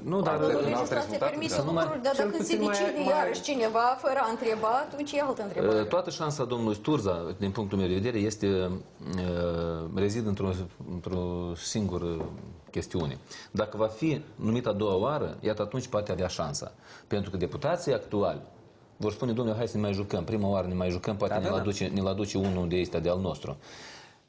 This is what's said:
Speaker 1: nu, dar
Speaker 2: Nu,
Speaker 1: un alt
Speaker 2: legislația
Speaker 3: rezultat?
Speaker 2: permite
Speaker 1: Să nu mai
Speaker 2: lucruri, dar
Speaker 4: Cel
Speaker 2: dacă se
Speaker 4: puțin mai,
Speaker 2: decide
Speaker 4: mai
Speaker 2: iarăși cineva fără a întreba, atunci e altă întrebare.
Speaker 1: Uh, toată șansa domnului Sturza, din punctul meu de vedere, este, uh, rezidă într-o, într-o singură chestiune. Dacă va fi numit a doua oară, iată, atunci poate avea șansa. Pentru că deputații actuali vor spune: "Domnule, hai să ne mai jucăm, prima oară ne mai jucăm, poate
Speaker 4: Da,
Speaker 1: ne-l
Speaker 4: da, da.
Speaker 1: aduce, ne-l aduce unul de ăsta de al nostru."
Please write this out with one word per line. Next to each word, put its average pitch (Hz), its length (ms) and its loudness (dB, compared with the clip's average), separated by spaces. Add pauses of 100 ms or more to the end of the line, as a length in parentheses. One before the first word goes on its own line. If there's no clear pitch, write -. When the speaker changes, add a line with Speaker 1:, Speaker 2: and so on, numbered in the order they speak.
Speaker 1:
nu, 175 160 0
dar 151 180 2
Speaker 2:
Nu, 151 60 2
Speaker 1:
un 151 60 4
alt 143 120 4
Speaker 2:
legislația 123 340 0
Speaker 3:
rezultat? 107 320 0
Speaker 2:
permite - 240 -2
Speaker 1:
Să - 100 2
nu 160 100 0
mai 165 100 4
Speaker 2:
lucruri, 254 200 -2
dar 269 120 2
Speaker 4:
Cel 233 100 2
Speaker 2:
dacă 208 120 0
se 320 60 0
Speaker 4:
puțin - 200 0
mai, 302 160 2
Speaker 2:
decide 302 200 0
Speaker 4:
mai 277 80 0
Speaker 2:
iarăși 294 340 2
cineva 240 580 2
fără 269 240 0
a 226 80 2
întreba, 220 380 0
atunci 285 440 0
e 285 80 2
altă 262 220 0
întrebare. 175 380 2
Speaker 1:
Uh, 107 60 2
toată 175 240 2
șansa 147 340 -2
domnului 117 300 2
Sturza, 98 640 0
din 98 120 0
punctul 101 280 0
meu 95 80 4
de 90 80 2
vedere, 110 240 2
este, 101 280 0
uh, 87 1500 0
rezidă 101 340 2
într-o, 98 220 0 (420)
într-o 87 640 -2
singură 87 680 -2 (460)
chestiune. 80 480 -4 (320)
Dacă 104 260 -2
va 107 100 4
fi 131 340 0 (140)
numit 113 320 0
a 110 60 2
doua 101 220 2
oară, 117 460 0
iată, 104 220 0
atunci 123 240 -4
poate 104 260 -2
avea 90 140 0
șansa. 76 460 -4 (340)
Pentru 98 240 0
că 98 60 -4
deputații 143 560 0
actuali 101 480 0 (560)
vor 104 160 0
spune: 120 200 -2
"Domnule, 113 240 0
hai 117 120 0
să - 80 -4
ne 104 60 0
mai 104 100 2
jucăm, 98 320 -2
prima 104 240 0
oară 95 180 2
ne 90 80 -2
mai 90 160 0
jucăm, 87 260 -2
poate 101 180 0
Speaker 4:
Da, 104 60 0
Speaker 1:
ne-l 95 100 0
Speaker 4:
da, 139 60 0
da. 131 60 0
Speaker 1:
aduce, 101 240 -2
ne-l 95 200 0
aduce 98 320 0
unul 92 300 2
de 90 120 2
ăsta - 180 0
de 85 100 0
al 90 100 2
nostru." 78 380 -4 (720)